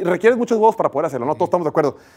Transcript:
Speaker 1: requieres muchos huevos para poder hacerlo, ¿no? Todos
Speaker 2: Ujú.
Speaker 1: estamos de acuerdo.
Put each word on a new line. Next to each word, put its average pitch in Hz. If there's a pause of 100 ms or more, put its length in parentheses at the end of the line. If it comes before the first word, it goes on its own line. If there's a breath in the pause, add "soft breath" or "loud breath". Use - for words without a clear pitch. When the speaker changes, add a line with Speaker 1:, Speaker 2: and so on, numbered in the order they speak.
Speaker 1:
requieres 185
muchos 233
huevos 214
para 156
poder 160
hacerlo, 123
¿no? 151
Todos 165
Speaker 2:
Ujú. -
Speaker 1:
estamos 180
de 147
acuerdo. 151 (200 loud breath)